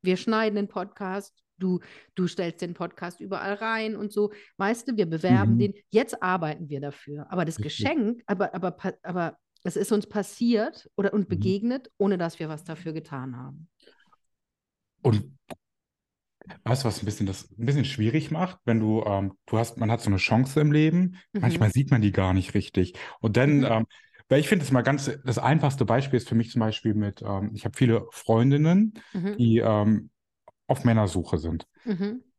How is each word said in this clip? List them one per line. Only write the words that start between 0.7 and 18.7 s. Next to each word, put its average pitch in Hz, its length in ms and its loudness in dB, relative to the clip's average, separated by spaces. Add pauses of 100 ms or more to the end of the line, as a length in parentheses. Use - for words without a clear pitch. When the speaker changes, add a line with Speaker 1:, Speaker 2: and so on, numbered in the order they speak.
Speaker 1:
Du, 180 220 -2 (340)
du 185 140 0
stellst 170 320 -6
den 175 140 -8
Podcast 180 460 -10
überall 196 340 -6
rein 220 420 -4
und 208 160 -8
so. 208 180 0 (280)
Weißt 220 300 -2
du, 233 80 -4
wir 196 100 2
bewerben 127 480 4
Speaker 2:
Mhm. 117 40 4
Speaker 1:
den. 202 160 0 (160)
Jetzt 226 320 0
arbeiten 170 460 -4
wir 143 120 -8
dafür. 143 500 -12
Aber 175 160 -2
das 160 120 -8
Speaker 2:
Richtig. 139 200 -6
Speaker 1:
Geschenk, 233 480 -2
aber, 196 280 -2
aber 180 180 -4
pa-, 180 200 -6 (100)
aber 170 360 -6 (260)
es 180 120 -4
ist 202 140 -2
uns 214 160 2
passiert 233 920 -2
oder, 202 180 0
und 214 80 2
Speaker 2:
Mhm. - 60 -4
Speaker 1:
begegnet, 220 680 -2
ohne 196 220 0
dass 165 200 -4
wir 156 120 -6
was 151 140 -10
dafür 165 280 -10
getan 131 460 -10
haben. 139 300 -16 (1300)
Speaker 2:
Und 107 300 2 (1300)
weißt 123 200 0
du, 117 40 0
was - 140 -4
ein - 40 -8
bisschen 101 200 -4
das, - 320 -10
ein 117 80 -4
bisschen 143 180 2
schwierig 117 460 -2
macht, 175 340 -4
wenn 113 160 2